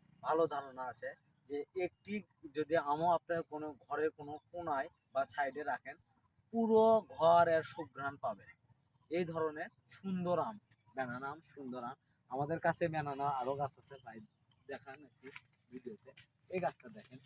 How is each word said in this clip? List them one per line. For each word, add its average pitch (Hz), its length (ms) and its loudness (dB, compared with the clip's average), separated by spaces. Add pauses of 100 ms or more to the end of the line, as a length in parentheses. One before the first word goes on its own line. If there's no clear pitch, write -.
(220)
ভালো 160 260 4
ধারণা 139 360 -6
আছে 127 320 -8 (340)
যে - 160 -4 (100)
একটি - 460 -4 (340)
যদি 151 220 0
আমও 151 320 2
আপনার 165 340 2
কোনো 151 300 -8 (160)
ঘরের 151 220 2
কোনো 147 280 -12 (120)
কোনায় 170 380 -2 (240)
বা 135 120 2
সাইডে 139 380 -4
রাখেন, 139 340 -6 (540)
পুরো 220 580 6
ঘর 170 380 8
এর 160 160 4
সুঘ্রাণ 143 520 -8
পাবেন। - 320 -6 (600)
এই 170 160 0
ধরনের 160 440 -2 (200)
সুন্দর 180 500 0
আম, 113 200 -2 (360)
ব্যানানা 127 320 -4
আম, 151 200 -8
সুন্দর 127 360 -10
আম। 127 120 -8 (340)
আমাদের 147 300 -2
কাছে 170 280 2
ব্যানানা 143 400 -2
আরও 135 280 0
গাছ 139 220 -4
আছে, 135 260 -18
তাই 113 160 -16 (480)
দেখান 302 380 -14
একটু - 240 -20 (420)
ভিডিওতে। 240 400 -16 (380)
এই 180 100 -4
গাছটা 156 300 -6
দেখেন 113 360 -20